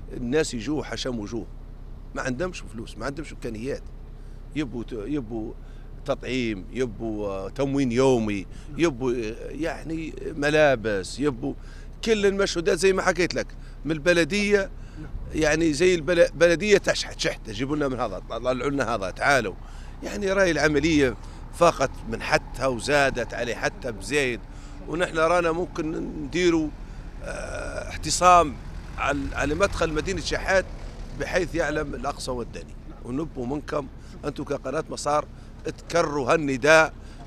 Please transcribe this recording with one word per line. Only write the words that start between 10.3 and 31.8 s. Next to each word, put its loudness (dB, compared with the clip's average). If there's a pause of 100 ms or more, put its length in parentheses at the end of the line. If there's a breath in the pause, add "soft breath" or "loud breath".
ملابس، 4
يبوا 0 (500 loud breath)
كل 4
المشهودات 2
زي 6
ما 2
حكيت 2
لك 0 (380 loud breath)
من -2
البلدية، 4 (640 loud breath)
يعني 4
زي 6
البل-، 2
البلدية 6
تشحت، -2
شحت، -2
جيبوا -2
لنا 2
من -2
هذا، -2
طلعوا 0
لنا 2
هذا، -2
تعالوا. 2 (480 loud breath)
يعني -2
راي 6
العملية 4 (380 loud breath)
فاقت 6 (180)
من -6
حدها 0
وزادت 2
عليه -2
حتى -4
بزايد. 0 (480 loud breath)
ونحن -2
رانا 4
ممكن -2
نديروا، 2 (560 loud breath)
آه، -8
احتسام 6 (440)
على، 0 (140)
على 0
مدخل 2
مدينة -2
شحات 0 (560)
بحيث -2
يعلم -2